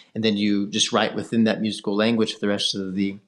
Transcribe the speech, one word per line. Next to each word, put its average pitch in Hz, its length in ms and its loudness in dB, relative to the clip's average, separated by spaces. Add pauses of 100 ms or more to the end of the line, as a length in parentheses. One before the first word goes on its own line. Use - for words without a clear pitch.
(140)
and 110 100 -2
then 107 120 2
you 101 300 2
just - 260 0
write 110 220 2
within 113 300 0
that 107 160 2
musical 104 340 -4
language 110 400 2
for - 60 -16
the 104 80 -2
rest - 260 0
of 95 200 -6
the, 98 220 -2 (120)